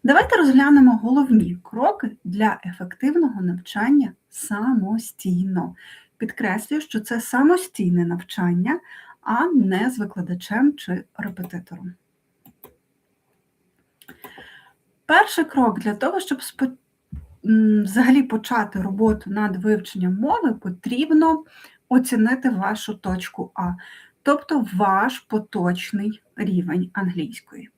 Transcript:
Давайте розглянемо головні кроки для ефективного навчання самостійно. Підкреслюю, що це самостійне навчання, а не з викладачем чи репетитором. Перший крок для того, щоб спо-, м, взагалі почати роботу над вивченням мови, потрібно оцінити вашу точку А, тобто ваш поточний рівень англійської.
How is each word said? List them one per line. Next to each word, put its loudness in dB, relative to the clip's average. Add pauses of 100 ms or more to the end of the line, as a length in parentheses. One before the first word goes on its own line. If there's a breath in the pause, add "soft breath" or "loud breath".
Давайте 0
розглянемо 6
головні 2
кроки -4
для -2
ефективного -2
навчання 0 (180)
самостійно. -2 (420 loud breath)
Підкреслюю, -6
що -6
це -6
самостійне 0
навчання, -2 (400 loud breath)
а -2
не 2
з -10
викладачем -2
чи -6 (140)
репетитором. -12 (3000 loud breath)
Перший 2
крок 0
для -4
того, -4
щоб -6
спо-, -6 (680)
м, 6
взагалі 4
почати -2
роботу 0
над -2
вивченням -2
мови, 0
потрібно 0 (440 soft breath)
оцінити 2
вашу -4
точку -8
А, -4 (480 loud breath)
тобто 0
ваш 0
поточний -4 (140)
рівень -2
англійської. -8